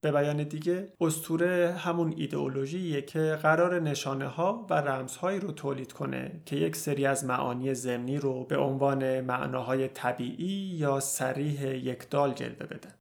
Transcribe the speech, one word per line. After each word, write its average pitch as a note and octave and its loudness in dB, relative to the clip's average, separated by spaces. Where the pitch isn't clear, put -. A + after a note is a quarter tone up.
به D3+ 2
بیان D3 2
دیگه، E3+ -2
اسطوره E3+ 2
همون E3+ 0
ایدئولوژیه C#3+ -2
که D#3 0
قرار E3+ 6
نشانه‌ها D3 0
و D#3+ 4
رمزهایی C#3+ 0
رو F#3 -6
تولید C#3 -6
کنه C3+ -6
که - -2
یک D#3+ 2
سری C#3 0
از C3+ 2
معانی B2+ 0
ضمنی B2 -2
رو C3 0
به - -2
عنوان C3+ 2
معناهای B2+ 0
طبیعی E3+ -4
یا C#3 2
صریح C#3 -2
یکدال C3 0
جلوه A#2+ -8
بدن. - -14